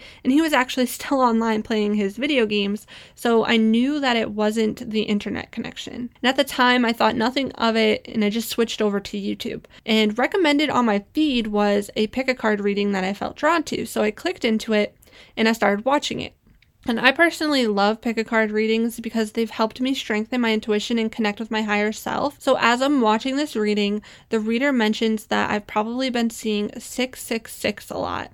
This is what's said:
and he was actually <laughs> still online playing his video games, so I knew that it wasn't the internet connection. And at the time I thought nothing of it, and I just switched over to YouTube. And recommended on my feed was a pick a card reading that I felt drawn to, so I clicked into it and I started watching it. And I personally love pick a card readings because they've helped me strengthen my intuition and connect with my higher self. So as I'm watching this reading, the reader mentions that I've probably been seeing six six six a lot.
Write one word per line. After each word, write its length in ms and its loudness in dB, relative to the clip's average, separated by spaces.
and 80 4
he 80 6
was 100 0
actually 340 2
<laughs> 120 -6
still 240 0
online 420 2
playing 300 0
his 240 0
video 280 2
games, 400 -2
so 300 2
I 100 2
knew 460 4
that 160 0
it 140 -2
wasn't 580 -2
the 140 0
internet 480 -4
connection. 580 -10
And 80 2
at 60 0
the 80 2
time 400 2
I 80 2
thought 240 0
nothing 380 -2
of 240 0
it, 320 2
and 160 0
I 40 2
just 200 -2
switched 320 -2
over 180 0
to 180 -8
YouTube. 460 -6
And 320 2
recommended 520 2
on 160 2
my 280 0
feed 340 0
was 480 0
a 120 2
pick 200 -4
a 80 0
card 240 0
reading 320 0
that 140 -2
I 80 -2
felt 240 -8
drawn 260 2
to, 220 -6
so 160 -4
I 100 0
clicked 320 -6
into 300 0
it 240 0
and 100 2
I 60 4
started 320 0
watching 340 0
it. 140 -10
And 120 -2
I 140 4
personally 560 2
love 320 2
pick 180 -4
a 60 0
card 280 0
readings 500 0
because 320 -2
they've 160 -2
helped 320 -4
me 120 0
strengthen 460 -2
my 140 2
intuition 440 0
and 140 0
connect 280 -2
with 120 -10
my 100 0
higher 300 0
self. 480 -4
So 180 2
as 240 2
I'm 200 2
watching 340 2
this 200 -2
reading, 460 0
the 100 0
reader 320 0
mentions 540 0
that 260 -2
I've 160 -4
probably 420 -2
been 200 0
seeing 500 -4
six 420 -6
six 320 -8
six 360 -6
a 80 -8
lot. 360 -6